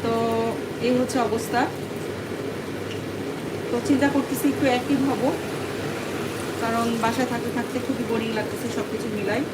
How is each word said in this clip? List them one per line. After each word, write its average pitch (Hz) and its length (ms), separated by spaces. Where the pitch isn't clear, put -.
তো 233 80
এই 247 180
হচ্ছে 254 200
অবস্থা। 226 460
তো 240 160
চিন্তা 277 260
করতেছি 277 340
একটু 285 180
অ্যাক্টিভ 254 320
হব, 240 220
কারণ 233 400
বাসায় 226 300
থাকতে 233 240
থাকতে 247 320
খুবই 240 220
বোরিং 226 240
লাগতেছে 214 420
সব 208 160
কিছু 220 240
মিলাই। 208 260